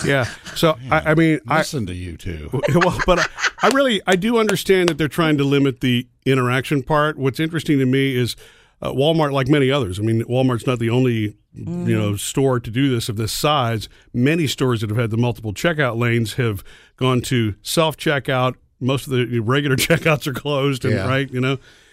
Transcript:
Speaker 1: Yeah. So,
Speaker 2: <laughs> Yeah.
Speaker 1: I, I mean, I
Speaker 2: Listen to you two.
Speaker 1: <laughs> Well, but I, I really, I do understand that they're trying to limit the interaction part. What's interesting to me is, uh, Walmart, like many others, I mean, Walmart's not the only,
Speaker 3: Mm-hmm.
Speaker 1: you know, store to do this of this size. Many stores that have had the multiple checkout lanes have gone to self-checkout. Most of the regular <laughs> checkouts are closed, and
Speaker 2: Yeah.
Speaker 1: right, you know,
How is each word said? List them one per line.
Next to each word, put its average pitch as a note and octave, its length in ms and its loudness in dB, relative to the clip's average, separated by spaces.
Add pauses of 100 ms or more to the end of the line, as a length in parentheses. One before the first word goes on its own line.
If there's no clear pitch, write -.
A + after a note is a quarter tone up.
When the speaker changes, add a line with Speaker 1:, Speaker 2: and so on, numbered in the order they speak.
Speaker 1:
Yeah. C#3 180 2 (300)
So, D#3 260 2
Speaker 2:
<laughs> B2+ 40 -16
Yeah. D3+ 200 0
Speaker 1:
I, D#3 60 2
I D3+ 60 6
mean, D#3+ 320 4
I D3 100 2
Speaker 2:
Listen D3 280 -4
to F2 80 -8
you F2+ 220 -10
two. D#2 320 -10 (160)
Speaker 1:
<laughs> C#3 120 0
Well, F3 280 2
but F3 140 4
I, E3 80 0 (360)
I G3+ 80 4
really, C4 360 2
I F#3 80 4
do A3 240 0
understand F#3+ 520 2
that D3 80 -4
they're D#3 100 0
trying D#3 300 2
to C#3+ 60 2
limit C#3 360 2
the B2 260 0 (180)
interaction C3 600 2
part. D3+ 340 0
What's C3+ 220 -2
interesting D#3+ 400 0
to C3 60 2
me C3+ 280 2
is, B2 220 -2 (440)
uh, C3 120 -6
Walmart, D3 400 2
like C3+ 160 0
many C#3 240 4
others, G2 260 -2
I G#2 60 -4
mean, A2+ 220 0
Walmart's B2+ 420 0
not B2 100 -2
the A2+ 120 -2
only, A#2 440 0 (240)
Speaker 3:
Mm-hmm. C#3 300 -6
Speaker 1:
you A2+ 100 2
know, G#2 160 -2
store C3 460 0
to A#2+ 100 -10
do C3 180 0
this A#2+ 200 -2
of G#2 80 -6
this G#2+ 160 -4
size. B2 560 -2 (260)
Many C#3+ 320 2
stores B2 360 0
that G#2+ 80 -4
have G#2+ 60 -2
had A#2 140 -2
the A2 60 -2
multiple A#2 360 -2
checkout C#3+ 460 -2
lanes A#2 360 0
have A2+ 280 -2 (320)
gone B2+ 280 2
to A#2 380 0
self-checkout. C#3 920 0 (260)
Most C3 280 -2
of C#3 40 -4
the A#2+ 280 0
regular C3 360 0
<laughs> B2 120 0
checkouts D#3 400 2
are C#3 40 -4
closed, C#3 520 -2
and G#2+ 100 2
Speaker 2:
Yeah. G2 140 -2
Speaker 1:
right, C3+ 200 0
you B2+ 120 -4
know, C3 180 0 (340)